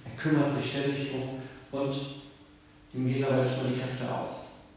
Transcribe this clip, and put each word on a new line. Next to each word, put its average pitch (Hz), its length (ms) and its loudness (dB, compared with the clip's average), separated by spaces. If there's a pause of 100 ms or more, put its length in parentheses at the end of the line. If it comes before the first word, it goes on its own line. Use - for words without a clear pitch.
er - 80 -10
kümmert 147 440 4
sich - 140 0
ständig 139 400 0
drum 131 300 -4 (300)
und 139 240 0 (1000)
ihm 127 120 0
gehen 131 180 4
aber 127 180 6
nicht - 160 4
mal 123 120 2
die 127 80 0
Kräfte - 340 -2
aus. - 380 -4 (260)